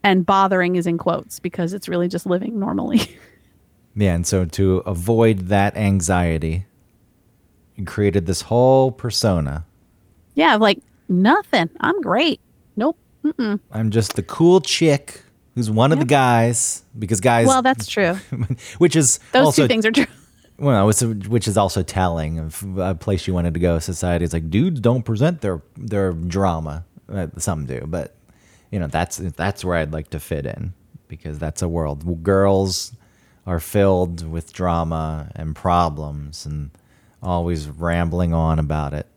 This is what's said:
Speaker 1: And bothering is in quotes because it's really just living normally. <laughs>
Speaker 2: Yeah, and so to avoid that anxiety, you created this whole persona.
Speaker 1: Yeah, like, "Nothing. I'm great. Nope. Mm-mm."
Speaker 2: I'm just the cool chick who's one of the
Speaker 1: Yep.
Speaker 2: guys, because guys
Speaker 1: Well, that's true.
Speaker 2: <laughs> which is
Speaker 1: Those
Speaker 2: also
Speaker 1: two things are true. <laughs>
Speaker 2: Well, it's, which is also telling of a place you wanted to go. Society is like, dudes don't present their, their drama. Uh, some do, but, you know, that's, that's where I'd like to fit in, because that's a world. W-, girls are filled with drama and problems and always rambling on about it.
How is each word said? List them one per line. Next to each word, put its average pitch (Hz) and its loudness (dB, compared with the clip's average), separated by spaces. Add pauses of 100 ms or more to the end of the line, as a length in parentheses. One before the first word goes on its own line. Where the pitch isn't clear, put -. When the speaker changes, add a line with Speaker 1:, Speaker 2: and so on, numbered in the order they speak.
Speaker 1:
And 185 4
bothering 190 4
is 175 0
in 170 0
quotes - -4
because 175 -4
it's 202 -10
really 175 0
just 180 -6
living 202 -2
normally. - -2 (140)
<laughs> - -20 (800)
Speaker 2:
Yeah, 98 4
and 85 0
so 92 0
to 92 2
avoid 98 2
that 98 2
anxiety, 90 0 (1080)
you 101 -12
created 98 0
this 92 -2
whole 131 4
persona. 82 -2 (680)
Speaker 1:
Yeah, 294 4
like, 208 2 (260)
"Nothing. 196 2 (120)
I'm 392 0
great. 254 0 (360)
Nope. 254 0 (300)
Mm-mm." 220 -2 (120)
Speaker 2:
I'm 110 -2
just 107 0
the 107 -2
cool 175 4
chick - 0 (320)
who's 110 -2
one 120 4
of 160 4
the 147 0
Speaker 1:
Yep. 120 -2
Speaker 2:
guys, 120 2 (160)
because 107 -2
guys 117 4
Speaker 1:
Well, 262 4
that's 262 0
true. 190 -2 (280)
Speaker 2:
<laughs> - -10
which 175 4
is 151 2 (120)
Speaker 1:
Those 262 6
Speaker 2:
also 208 4
Speaker 1:
two - 4
things 220 2
are 220 4
true. 247 2 (260)
<laughs> - -20
Speaker 2:
Well, 110 4
it's, 107 2
which 107 -2
is 104 0
also 98 2
telling 82 -2
of 92 -8
a 92 -2
place 92 -4
you 95 -2
wanted 87 0
to 85 -4
go. 85 2
Society 87 -2
is 78 -2
like, 80 -4
dudes 143 0
don't 120 2
present 135 -2
their, 90 -4 (120)
their 98 -2
drama. 82 -2 (260)
Uh, 92 -6 (120)
some 78 -4
do, 62 -8
but, 82 -8 (560)
you 104 -6
know, 87 -4
that's, 80 -4
that's 92 -6
where 87 0
I'd 76 -2
like 78 -10
to 78 -8
fit 71 -8
in, 87 -8 (340)
because 78 -14
that's 78 -6
a 87 -2
world. 76 -4
W-, 85 -6
girls 95 0 (520)
are 87 -4
filled 90 0
with 82 -8
drama 82 -4
and 78 -8
problems 76 -2
and 73 -8 (540)
always 87 -2
rambling 85 0
on 80 2
about 76 -2
it. 76 -8